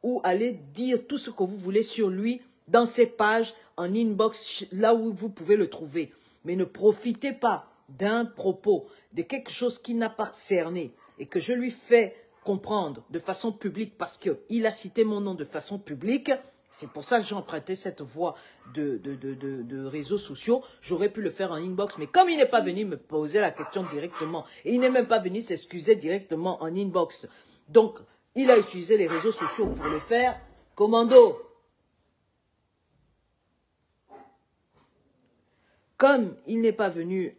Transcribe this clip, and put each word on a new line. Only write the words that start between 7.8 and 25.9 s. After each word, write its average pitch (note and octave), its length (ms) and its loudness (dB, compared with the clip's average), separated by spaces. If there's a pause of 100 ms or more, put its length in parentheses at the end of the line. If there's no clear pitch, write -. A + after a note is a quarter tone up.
d'un G#3 340 -2
propos, F#3+ 640 -2 (240)
de E3+ 120 -6
quelque - 280 -10
chose A#3+ 260 -4
qui - 160 -10
n'a A#3 160 -2
pas - 220 -8
cerné E3+ 600 -4 (260)
et C#3 60 -12
que F3 160 -4
je A3 100 -4
lui B3 180 -2
fais A3+ 460 2 (280)
comprendre F#3+ 680 -4
de E3+ 100 -6
façon G3 320 -6
publique G#3 460 -8
parce - 200 -10
qu'il A3 480 -2
a G#3+ 60 0
cité G#3+ 320 0
mon G#3 180 -2
nom G3 120 -4
de D3+ 120 -8
façon G3 340 -10
publique, G3+ 520 -4 (440)
C'est - 140 -16
pour D3 140 -14
ça A#3+ 160 2
que G3 80 -4
j'ai G3+ 80 -8
emprunté F#3 400 -8
cette F#3+ 260 -10
voie D3 320 -6 (400)
de, C#3+ 240 -4
de, C#3 160 -10
de, C3+ 220 -10
de, C3+ 260 -10
de C3+ 240 -10
réseaux D3 320 -6
sociaux. A#3 460 -2 (180)
J'aurais F3+ 280 -2
pu G#3+ 120 -10
le F3+ 80 -2
faire F#3+ 220 -4
en D#3 60 -6
inbox, F#3 420 -6
mais D3+ 80 -8
comme F4+ 220 6
il D#4+ 80 0
n'est C4+ 100 6
pas A#3 140 2
venu F#3 220 -2
me E3+ 140 -6
poser D3+ 420 -2
la G3 120 2
question F#3 320 -6
directement, D#3+ 600 -8 (220)
et G#3+ 80 -2
il B3 60 2
n'est B3+ 100 4
même B3+ 180 2
pas A3+ 120 2
venu F#3+ 240 -4
s'excuser F3 520 0